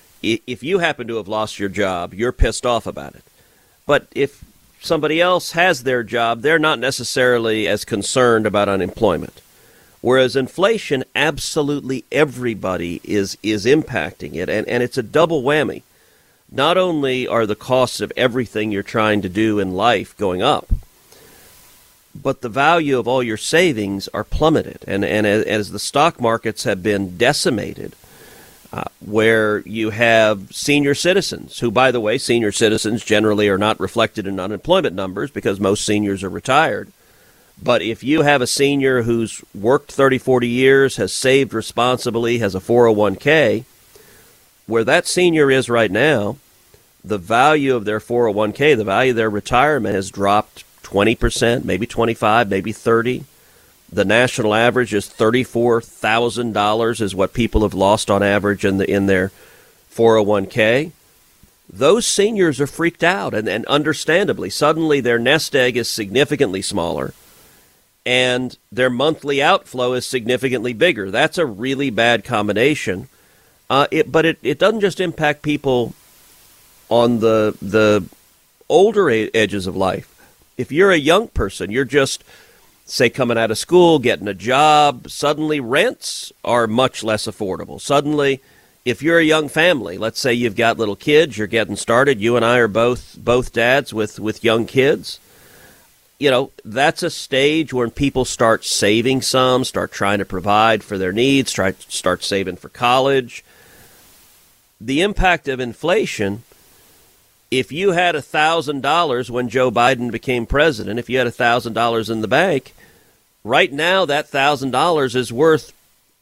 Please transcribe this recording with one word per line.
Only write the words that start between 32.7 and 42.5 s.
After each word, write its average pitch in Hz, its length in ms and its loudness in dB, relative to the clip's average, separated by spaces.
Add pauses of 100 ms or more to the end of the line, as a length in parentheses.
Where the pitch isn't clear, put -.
generally 104 440 2
are 98 80 2
not 104 240 0
reflected 107 460 -2
in 98 120 -6
unemployment 107 560 -2
numbers 95 360 -8
because 101 280 -4
most 101 280 0
seniors 101 360 0
are 98 60 -6
retired. 104 600 -2 (720)
But 120 200 0
if 107 220 -6
you 151 180 2
have 143 200 2
a 120 40 0
senior 135 560 0
who's 117 400 -2 (120)
worked 117 360 0
thirty, 135 280 2
forty 123 300 0
years, 131 480 4
has 95 180 -4
saved 131 400 2
responsibly, 117 840 -2
has 101 160 -2